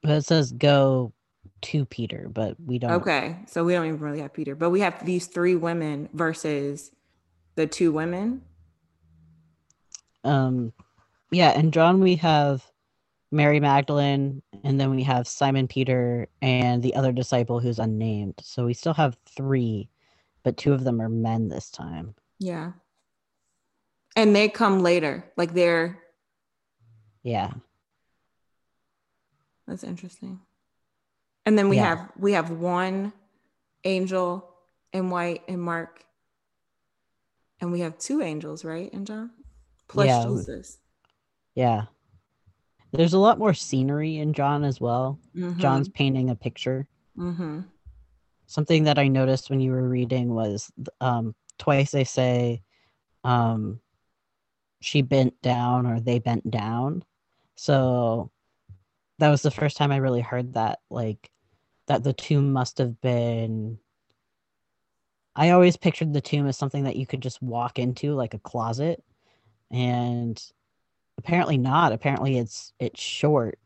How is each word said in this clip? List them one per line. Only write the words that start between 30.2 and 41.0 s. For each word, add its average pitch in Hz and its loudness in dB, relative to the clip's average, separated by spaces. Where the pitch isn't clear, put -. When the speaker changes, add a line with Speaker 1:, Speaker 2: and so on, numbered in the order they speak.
Speaker 2:
And 214 6
then 202 4
we 196 4
Speaker 1:
Yeah. 208 4
Speaker 2:
have, 175 -14
we 202 2
have 170 0
one 185 -4
angel 185 -2
in 185 -2
white 175 -4
in 180 -6
Mark. 170 -8
And 175 -6
we 175 -4
have 160 -8
two 294 -4
angels, 156 -8
right, 165 -10
in 202 -10
John? 214 -12
Plus 135 4
Speaker 1:
Yeah, 120 4
we 123 0
Speaker 2:
Jesus. - -12